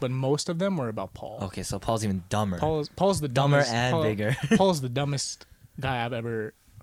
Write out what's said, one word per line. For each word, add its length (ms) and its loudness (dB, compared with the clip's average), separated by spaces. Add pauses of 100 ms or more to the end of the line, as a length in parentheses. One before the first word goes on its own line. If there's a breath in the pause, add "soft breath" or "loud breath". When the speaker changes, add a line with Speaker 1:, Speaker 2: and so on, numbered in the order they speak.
Speaker 1:
but 100 -2
most 400 0
of 80 -4
them 180 0
were 120 -2
about 260 -6
Paul. 300 -12
Speaker 2:
Okay, 180 -6
so 160 -4
Paul's 260 0
even 240 0
dumber. 300 0
Speaker 1:
Paul's, 320 0
Paul's 300 2
the 80 -2
Speaker 2:
Dumber 300 4
Speaker 1:
dumbest, 140 2
Speaker 2:
and 200 2
Speaker 1:
Paul, 100 2
Speaker 2:
bigger. 340 2 (100)
<laughs> 100 4
Speaker 1:
Paul's 260 4
the 60 -2
dumbest 580 -4 (320)
guy 260 -2
I've 80 -4
ever 400 -4 (300)